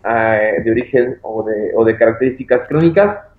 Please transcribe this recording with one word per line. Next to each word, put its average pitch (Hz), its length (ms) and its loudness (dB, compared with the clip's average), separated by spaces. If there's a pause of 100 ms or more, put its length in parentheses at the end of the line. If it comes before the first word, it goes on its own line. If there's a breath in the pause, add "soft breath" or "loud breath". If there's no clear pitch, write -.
eh, 110 580 0
de 113 80 -2
origen 123 520 0
o 110 200 -8
de, 107 320 -4
o 113 100 2
de 113 120 2
características 123 720 0
crónicas 170 500 2 (200)